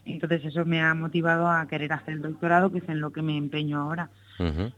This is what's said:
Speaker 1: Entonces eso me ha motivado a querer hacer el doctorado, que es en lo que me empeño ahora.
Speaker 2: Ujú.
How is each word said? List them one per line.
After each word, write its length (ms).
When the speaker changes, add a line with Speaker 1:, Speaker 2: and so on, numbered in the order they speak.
Speaker 1:
Entonces 380
eso 220
me 160
ha 140
motivado 520
a 200
querer 260
hacer 220
el 80
doctorado, 480
que 80
es 100
en 100
lo 140
que 80
me 160
empeño 420
ahora. 300
Speaker 2:
Ujú. 380